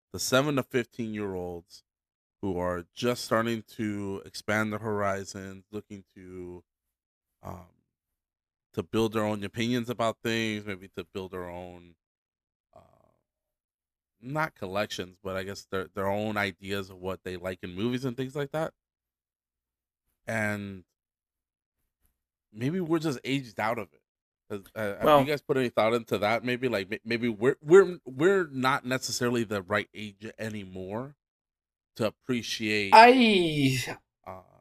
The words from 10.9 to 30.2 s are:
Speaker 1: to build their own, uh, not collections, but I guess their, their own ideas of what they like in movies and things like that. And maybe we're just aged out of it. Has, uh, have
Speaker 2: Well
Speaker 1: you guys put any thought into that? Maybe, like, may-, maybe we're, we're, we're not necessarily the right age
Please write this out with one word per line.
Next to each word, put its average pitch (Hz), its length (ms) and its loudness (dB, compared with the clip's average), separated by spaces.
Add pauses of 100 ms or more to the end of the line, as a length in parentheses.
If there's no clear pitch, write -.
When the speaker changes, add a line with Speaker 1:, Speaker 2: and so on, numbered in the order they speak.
Speaker 1:
to 90 160 -10
build 92 180 -8
their 92 180 -8
own, 87 460 -16 (800)
uh, - 40 -20 (1400)
not 147 340 -4
collections, 92 680 -6
but 95 140 -4
I 95 60 -4
guess 98 280 -10
their, 95 240 -4
their 98 120 -2
own 104 280 -2
ideas 98 540 -4
of 95 80 -18
what 92 260 -8
they 92 140 -8
like 92 260 -6
in 90 100 -10
movies 120 300 -2
and 120 140 -4
things 131 180 -8
like 143 160 -6
that. 156 220 -6 (1500)
And 104 560 -4 (1700)
maybe 139 300 -2
we're 165 180 0
just 151 240 -2
aged 127 340 -4
out 113 220 0
of 95 140 -10
it. 65 80 -20 (480)
Has, 104 120 -8 (140)
uh, 104 220 -4
have 104 60 -6
Speaker 2:
Well 147 180 8
Speaker 1:
you 131 40 2
guys 147 160 -2
put 143 140 0
any 127 140 0
thought 113 240 2
into 117 240 0
that? 104 260 2
Maybe, 123 240 -2
like, 98 220 -2
may-, 107 160 -6
maybe 113 240 -2
we're, 117 320 2
we're, 175 440 8
we're 170 460 2
not 131 340 0
necessarily 123 600 0
the 101 160 -2
right 101 340 -2
age 104 420 -12